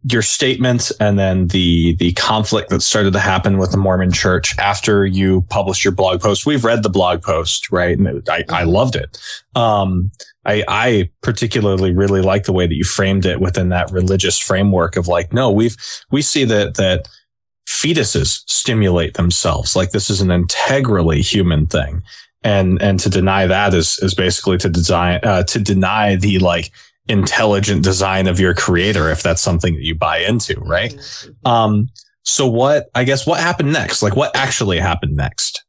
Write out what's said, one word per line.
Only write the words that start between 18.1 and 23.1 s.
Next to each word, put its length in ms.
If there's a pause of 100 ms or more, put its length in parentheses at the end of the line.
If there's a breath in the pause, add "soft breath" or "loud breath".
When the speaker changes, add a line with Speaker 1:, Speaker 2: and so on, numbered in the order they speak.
Speaker 1:
stimulate 680
themselves. 600
Like, 180
this 180
is 100
an 100
integrally 920
human 440
thing. 360 (400 loud breath)
And, 400
and 180
to 80
deny 380